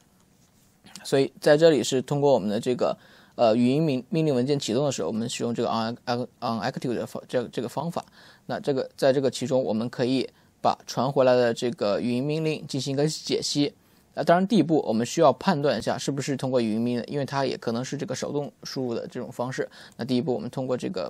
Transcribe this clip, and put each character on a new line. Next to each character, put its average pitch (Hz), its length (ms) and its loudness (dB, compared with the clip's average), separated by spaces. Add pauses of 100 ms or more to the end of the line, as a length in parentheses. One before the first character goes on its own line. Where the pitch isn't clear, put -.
(1000)
所 - 160 0
以 135 220 2
在 151 160 6
这 165 140 8
里 135 120 4
是 127 200 0
通 143 180 -2
过 143 140 6
我 117 60 4
们 101 100 -2
的 104 100 0
这 123 160 -2
个， 90 220 0 (380)
呃， 113 200 4
语 123 140 4
音 143 120 2
命-， 135 280 0
命 160 160 0
令 143 100 2
文 123 100 2
件 143 140 0
启 107 140 -4
动 139 120 2
的 139 60 0
时 113 100 -6
候， 80 60 -2
我 101 60 -4
们 113 160 -4
使 - 140 -6
用 120 120 -4
这 120 80 -2
个 107 60 -2
on 113 260 -2 (100)
ac-, 120 220 -4 (140)
on 117 180 -4
active 127 340 -4
的 104 140 -6
方-， - 220 -12
这， 120 180 -2
这 - 140 -8
个 113 80 -6
方 156 200 -6
法。 - 140 -6 (440)
那 117 120 -6
这 139 140 -2
个， 131 240 -2
在 139 160 4
这 139 80 2
个 131 100 2
其 - 160 -6
中， 131 160 2
我 85 80 -2
们 113 180 -2
可 131 140 -2
以 127 260 0 (320)
把 - 240 2
传 - 240 -2
回 139 140 2
来 127 100 6
的 123 200 4
这 123 180 -2
个 101 300 0
语 120 160 -2
音 127 40 -2
命 151 220 -2
令 156 240 -4
进 135 140 -4
行 139 100 -4
一 131 60 -2
个 147 100 2
解 - 340 -2
析。 143 320 0 (460)
那 143 40 -2
当 170 120 6
然， 190 120 2
第 226 100 4
一 156 60 6
步 156 240 2
我 104 40 0
们 117 140 2
需 - 160 -2
要 143 120 8
判 160 280 0
断 131 160 2
一 120 40 -2
下 120 140 -2
是 - 140 -4
不 139 100 -4
是 135 160 -4
通 131 140 -4
过 127 100 2
语 110 140 0
音 113 80 0
命 120 160 0
令， - 80 -4
因 143 140 -6
为 131 40 -2
它 139 220 -2
也 - 100 -2
可 - 160 -6
能 120 140 -4
是 147 100 -8
这 143 80 -6
个 139 120 -6
手 - 160 -6
动 143 200 -6 (120)
输 - 180 -8
入 120 140 -4
的 - 100 -6
这 - 140 -12
种 120 120 -10
方 127 220 -6
式。 - 160 -6 (260)
那 - 80 -8
第 127 140 0
一 120 40 2
步， 127 120 -2
我 120 60 -2
们 120 100 -8
通 131 160 -6
过 127 100 -2
这 123 140 -6
个 - 200 -6